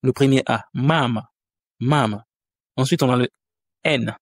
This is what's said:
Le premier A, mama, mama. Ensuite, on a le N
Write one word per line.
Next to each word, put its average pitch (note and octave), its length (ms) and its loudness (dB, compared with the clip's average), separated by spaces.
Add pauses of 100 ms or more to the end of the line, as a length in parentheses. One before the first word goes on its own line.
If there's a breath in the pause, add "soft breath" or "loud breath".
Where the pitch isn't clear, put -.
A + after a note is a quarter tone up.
Le B2+ 100 0
premier C3+ 340 2
A, - 180 -4 (100)
mama, B2+ 560 0 (500)
mama. A#2 440 0 (520)
Ensuite, C3 260 0
on C3+ 100 2
a B2+ 40 2
le B2 120 0 (560)
N B2 380 -2